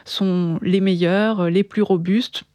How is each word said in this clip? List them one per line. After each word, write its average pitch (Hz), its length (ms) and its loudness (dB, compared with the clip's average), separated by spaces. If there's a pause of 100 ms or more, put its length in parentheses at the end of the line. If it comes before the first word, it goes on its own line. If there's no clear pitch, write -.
sont 180 560 -2
les 190 180 2
meilleures, 190 680 0
les 185 120 2
plus 208 200 -4
robustes, 190 600 -2 (100)